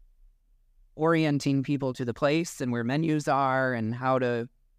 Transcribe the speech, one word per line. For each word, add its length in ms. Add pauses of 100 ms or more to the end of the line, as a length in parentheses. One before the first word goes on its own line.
(960)
orienting 680
people 300
to 120
the 100
place 460
and 120
where 120
menus 440
are 460
and 200
how 240
to 300 (300)